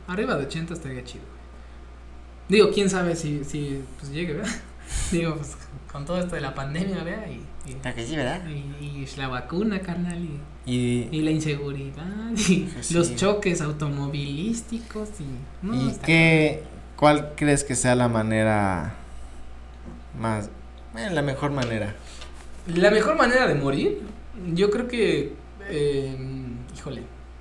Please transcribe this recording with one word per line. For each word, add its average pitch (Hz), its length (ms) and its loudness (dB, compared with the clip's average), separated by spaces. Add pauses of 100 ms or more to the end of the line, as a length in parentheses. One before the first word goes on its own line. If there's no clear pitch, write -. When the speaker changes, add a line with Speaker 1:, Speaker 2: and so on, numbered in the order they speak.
Speaker 1:
arriba 208 300 0
de 135 80 0
ochenta 165 280 -4
estaría 127 300 -8
chido, - 220 -14
güey. - 1300 -4
Digo, 208 160 10
quién 196 160 4
sabe 175 280 2
si, 147 260 -2
si, 139 400 -4 (160)
pues, 139 140 -10
llegue, 160 220 -4
¿verdad? 214 160 -4 (300)
<laughs> - 300 -2
Digo, 165 240 2
pues, - 160 -8 (400)
con 143 140 -8
todo 175 140 0
esto 180 160 -2
de 151 60 -4
la 135 140 -4
pandemia, 165 480 -2
¿verdad? 208 240 -6
Y, - 440 -10
y 131 120 -10
Speaker 2:
Ah, 123 100 -2
que 117 140 -4
sí, 156 80 -4
¿verdad? 147 320 0
Speaker 1:
y, 143 380 -8
y 143 220 -6 (100)
la 135 100 -4
vacuna, 185 540 0
carnal, 175 420 -2
y 147 160 -6 (260)
Speaker 2:
Y 123 460 2
Speaker 1:
y 156 100 0
la 156 100 4
inseguridad, 151 1040 -2
<laughs> 208 140 2
y 175 260 4
Speaker 2:
Pues 123 180 -6
Speaker 1:
los 165 160 4
Speaker 2:
sí. 120 100 -2
Speaker 1:
choques 190 440 4
automovilísticos, 147 1500 -4 (100)
y, 135 460 -8
no, 220 100 0
Speaker 2:
¿Y 131 140 2
Speaker 1:
está - 160 -6
Speaker 2:
qué, 160 580 6
Speaker 1:
cabrón. - 160 -14 (160)
Speaker 2:
cuál 151 400 6
crees 147 300 4
que 127 100 -2
sea 123 200 6
la 123 120 6
manera 110 840 4 (1200)
más, 110 320 0 (480)
eh, 113 140 -4
la 156 100 2
mejor 143 300 0
manera? 110 420 0 (720)
Speaker 1:
La 175 220 6
mejor 220 280 6
manera 254 300 6
de 147 80 4
morir, 143 440 2 (540)
yo 202 180 6
creo 233 160 2
que, 185 460 2 (360)
eh, 139 460 0 (640)
híjole, 123 260 -8 (380)